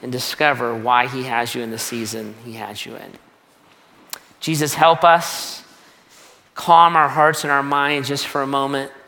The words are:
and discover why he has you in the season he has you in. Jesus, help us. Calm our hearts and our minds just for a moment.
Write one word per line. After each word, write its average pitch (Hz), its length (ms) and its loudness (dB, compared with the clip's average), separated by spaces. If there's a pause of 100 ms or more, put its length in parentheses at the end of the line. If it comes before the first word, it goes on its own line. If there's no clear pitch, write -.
and 127 100 -10
discover 123 600 -2
why 120 340 2
he 127 160 -8
has 117 300 -4
you 123 80 -6
in 113 80 -8
the 113 80 -10
season 110 560 -8 (100)
he 117 100 -16
has 104 320 -12
you 117 100 -16
in. - 160 -18 (1300)
Jesus, 151 340 -2
help 165 300 4
us. - 600 2 (920)
Calm 170 420 6
our 151 120 4
hearts 151 360 2
and 147 60 -2
our 139 120 2
minds 143 460 0
just 139 180 -4
for 143 160 -4
a 135 40 -4
moment. 139 460 -2 (160)